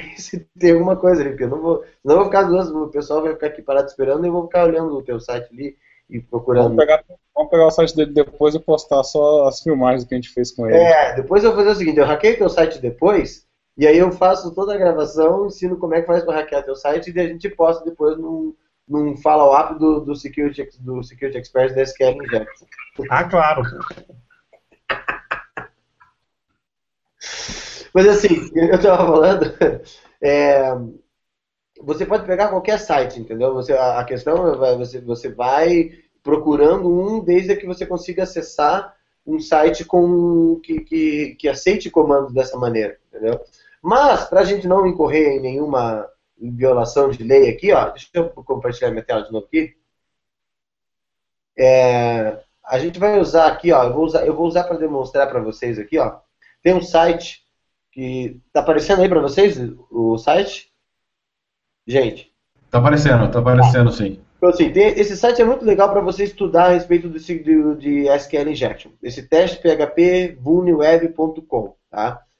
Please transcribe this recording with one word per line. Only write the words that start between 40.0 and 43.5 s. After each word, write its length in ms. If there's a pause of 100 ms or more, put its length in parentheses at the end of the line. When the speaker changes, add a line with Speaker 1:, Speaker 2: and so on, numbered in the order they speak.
Speaker 1:
que, 180
que, 540
que 120
aceite 440
comandos 420
dessa 240
maneira, 400 (120)
entendeu? 300 (400)